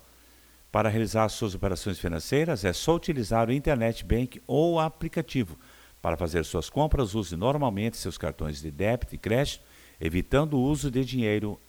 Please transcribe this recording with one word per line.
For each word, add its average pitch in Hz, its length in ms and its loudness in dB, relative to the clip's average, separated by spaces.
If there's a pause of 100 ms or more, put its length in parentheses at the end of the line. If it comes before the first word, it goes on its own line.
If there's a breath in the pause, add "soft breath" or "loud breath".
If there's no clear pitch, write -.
(720 soft breath)
Para 107 180 2
realizar 107 400 2
suas 101 240 -2
operações 92 460 -2
financeiras, 117 640 0
é - 80 2
só - 220 2
utilizar 117 540 0
o 120 40 2
Internet 131 520 0
Bank 123 420 0
ou 160 320 2
aplicativo. 156 800 -2 (420 soft breath)
Para 85 160 -2
fazer 82 280 0
suas - 260 -4
compras, 131 460 2
use 95 180 -4
normalmente 113 640 0
seus 90 200 -6
cartões 76 440 -4
de 78 100 -8
débito 98 460 -2
e - 20 -8
crédito, 123 460 0 (360 soft breath)
evitando 131 540 2
o 127 80 4
uso 139 300 0
de 131 120 2
dinheiro 107 540 0 (100)